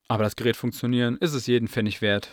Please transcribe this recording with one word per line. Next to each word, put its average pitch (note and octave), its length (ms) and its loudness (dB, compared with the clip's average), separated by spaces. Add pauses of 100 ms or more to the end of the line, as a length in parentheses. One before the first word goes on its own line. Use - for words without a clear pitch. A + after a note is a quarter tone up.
aber A2 160 2
das G#2 140 0
Gerät A#2+ 180 2
funktionieren, B2 640 0
ist E3 160 0
es C3 140 -4
jeden A#2+ 200 2
Pfennig G#2+ 360 -2
wert. G2+ 300 2